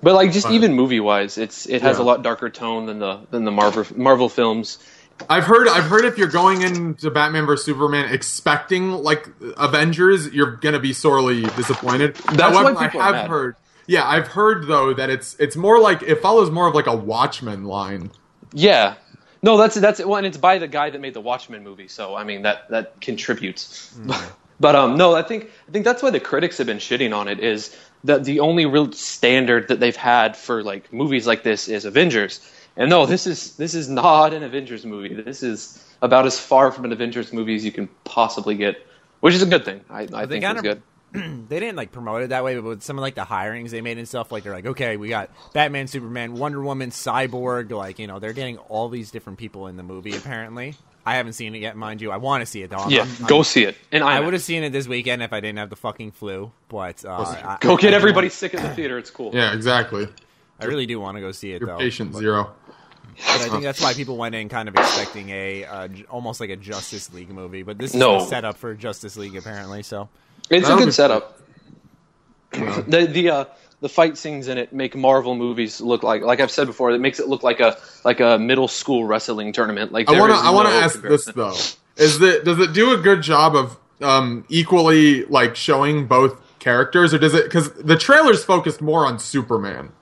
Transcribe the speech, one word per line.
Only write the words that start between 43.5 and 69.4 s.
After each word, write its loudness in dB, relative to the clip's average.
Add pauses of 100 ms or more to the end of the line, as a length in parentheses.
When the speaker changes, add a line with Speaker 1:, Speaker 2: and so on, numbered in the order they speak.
Speaker 3:
they -10
made -10
and -14
stuff, -10
like, -10
they're -12
like, -12
"Okay, -6
we -12
got -6 (240)
Batman, -2
Superman, -12
Wonder -8
Woman, -8
Cyborg," -6
like, -12
you -12
know, -14
they're -12
getting -12
all -8
these -12
different -16
people -16
in -16
the -16
movie, -12
apparently. -14 (320)
I -2
haven't -6
seen -12
it -14
yet, -10
mind -12
you. -8
I -8
wanna -4
see -14
it, -14
though. -12
I'm, -4
Speaker 1:
Yeah, 2 (140)
Speaker 3:
I'm, -6
Speaker 1:
go 6
Speaker 3:
I'm, 6
Speaker 1:
see 2
it. -4 (160)
And 0
Speaker 3:
I 2
Speaker 1:
I 2
Speaker 3:
would've -4
seen -6
it -8
this -6
weekend -6
if -10
I -6
didn't -10
have -10
the -18
fucking -10
flu, -12 (160)
but, -12
uh, -12
I, -10
Speaker 1:
Go 6
Speaker 3:
I 0
Speaker 1:
get 4
Speaker 3:
do 6
Speaker 1:
everybody 2
Speaker 3:
want -8
Speaker 1:
sick -12
in -10
the -8
theater. -8
It's -14
cool. -14
Speaker 2:
Yeah, 0
exactly. -4 (500)
Speaker 3:
I -10
really -6
do -10
wanna -12
go -12
see -14
it, -10
Speaker 2:
Your -8
Speaker 3:
though. -12
Speaker 2:
patient -8
Speaker 3:
But -14
Speaker 2:
zero. -2 (640)
Speaker 3:
But -4
I -6
think -4
that's -6
why 0
people -8
went -8
in -10
kind -8
of -6
expecting -4
a, -8
uh, -14
j-, -18
almost -12
like -10
a -10
Justice -14
League -20
movie. -14
But -14
this -8
is -4
Speaker 1:
No. 6
Speaker 3:
the -4
setup -8
for -12
Justice -14
League, -12
apparently. -14